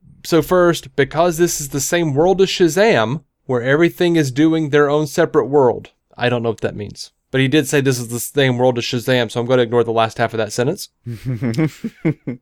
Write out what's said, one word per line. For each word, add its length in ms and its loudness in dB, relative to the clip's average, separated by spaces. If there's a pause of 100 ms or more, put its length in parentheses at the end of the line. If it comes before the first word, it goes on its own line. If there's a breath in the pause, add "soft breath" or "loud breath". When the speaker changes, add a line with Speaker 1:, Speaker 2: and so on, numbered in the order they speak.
(240)
Speaker 1:
"So 180 2
first, 540 0
because 400 0
this 240 0
is 80 -10
the 120 -6
same 340 -2
world 260 2
as 80 0
Shazam, 720 2 (220)
where 180 -4
everything 540 2
is 160 2
doing 380 2
their 180 4
own 180 0
separate 400 0
world." 440 2 (260)
I 140 0
don't 120 -2
know 80 -2
what 120 -6
that 120 -4
means. 380 -14 (180)
But 100 -2
he 80 2
did 200 2
say, 120 0
"This 180 0
is 100 -10
the 120 -6
same 380 0
world 200 2
as 60 -4
Shazam," 460 -2
so 100 -6
I'm 60 -4
gonna 160 2
ignore 220 2
the 80 -4
last 260 0
half 160 -2
of 40 -6
that 140 -2
sentence. 360 -4 (180)
Speaker 2:
<laughs> 1400 -6